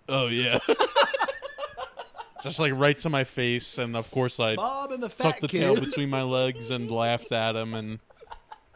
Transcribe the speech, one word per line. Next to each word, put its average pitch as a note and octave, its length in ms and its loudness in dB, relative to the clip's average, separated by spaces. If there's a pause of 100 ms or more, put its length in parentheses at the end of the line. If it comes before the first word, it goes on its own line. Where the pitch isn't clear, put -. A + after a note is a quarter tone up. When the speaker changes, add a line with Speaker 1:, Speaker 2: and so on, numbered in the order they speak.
Speaker 1:
Oh, C3+ 200 2
yeah. A#2+ 360 2
<laughs> - 60 0 (1700)
Speaker 2:
Just, D3 160 -4
like, D3 160 2
right C#3+ 240 4
to E3 100 -2
my C#3 140 2
face, B2 560 -2
and A#2 160 -2
of A2+ 160 -4
course B2+ 280 0
I A2 160 4
Speaker 3:
Bob C4+ 360 -4
and B3+ 100 -6
the A#3+ 80 -4
Speaker 2:
tucked - 300 2
Speaker 3:
fat - 20 -10
Speaker 2:
the D3+ 60 0
tail C#3+ 260 4
Speaker 3:
kid. C3+ 120 2
Speaker 2:
between C#3+ 260 -2
my C3+ 100 0
legs B2+ 480 0
and A#2+ 220 -4
laughed A#2 400 0
at A2+ 240 0
him, A2+ 180 -4
and A2 240 -8 (800)